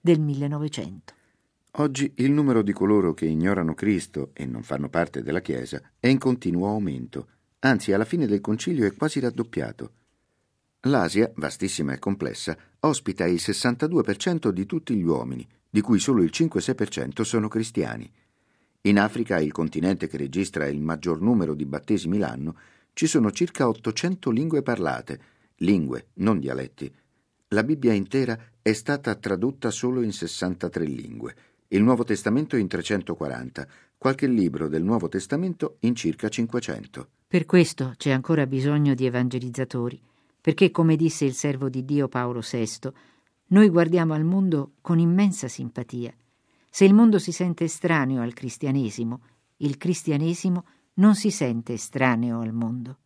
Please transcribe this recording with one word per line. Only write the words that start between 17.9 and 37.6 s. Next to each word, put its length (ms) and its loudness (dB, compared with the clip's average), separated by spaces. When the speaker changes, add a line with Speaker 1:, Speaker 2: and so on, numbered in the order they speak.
Speaker 2:
In 160 6
Africa, 400 2
il 140 2
continente 560 -2
che 80 -8
registra 500 -2
il 140 -4
maggior 400 -2
numero 340 2
di 120 -6
battesimi 520 -2
l'anno, 380 -4
ci 120 0
sono 240 4
circa 380 -2
ottocento 600 -2
lingue 300 0
parlate, 600 -4
lingue, 560 0
non 240 0
dialetti. 540 -8
La 140 2
Bibbia 320 2
intera 440 -2
è 140 2
stata 400 -4
tradotta 560 -4
solo 320 -2
in 100 -2
sessantatré 720 -6
lingue, 520 -10
il 100 4
Nuovo 220 4
Testamento 520 -2
in 120 0
trecentoquaranta, 1000 -6
qualche 300 -2
libro 420 0
del 140 -2
Nuovo 260 -2
Testamento 720 -6
in 140 0
circa 340 -4
cinquecento. 800 -6
Speaker 1:
Per 200 0
questo 500 2